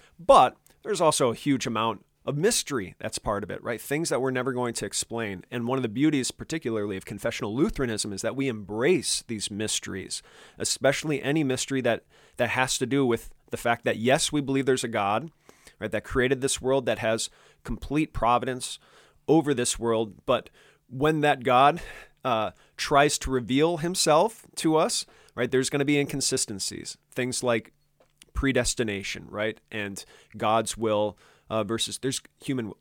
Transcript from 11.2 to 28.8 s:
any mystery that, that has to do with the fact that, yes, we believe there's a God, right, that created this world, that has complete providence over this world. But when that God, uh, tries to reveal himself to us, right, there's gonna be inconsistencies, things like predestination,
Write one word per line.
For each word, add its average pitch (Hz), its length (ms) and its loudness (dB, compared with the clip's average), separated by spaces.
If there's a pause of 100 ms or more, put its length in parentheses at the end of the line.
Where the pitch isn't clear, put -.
any 151 200 2
mystery 131 380 -2
that, 117 220 0 (340)
that 120 120 0
has 127 300 0
to 131 60 -2
do 135 200 2
with 113 240 0 (220)
the 113 60 -6
fact - 280 0
that, 110 120 0
yes, 123 340 2
we 151 100 0
believe 135 240 0
there's 131 180 2
a 123 40 -4
God, 113 440 0 (480)
right, 107 120 -6
that 110 120 -2
created 127 380 0
this 135 200 -2
world, 131 260 0
that 107 120 0
has 113 300 -2 (340)
complete 139 500 -2
providence 120 640 0 (480)
over 147 260 4
this 123 260 -2
world. 113 340 0 (120)
But - 240 0 (400)
when 151 320 0
that 147 220 2
God, 131 360 6 (440)
uh, 113 280 0 (240)
tries 147 420 4
to - 140 -6
reveal 131 460 2
himself 170 680 2 (120)
to 160 180 2
us, 170 300 0 (300)
right, 120 140 -2
there's 127 200 2
gonna 143 160 0
be 147 120 2
inconsistencies, - 1000 -4 (140)
things 123 320 -4
like 117 280 0 (640)
predestination, 117 960 -2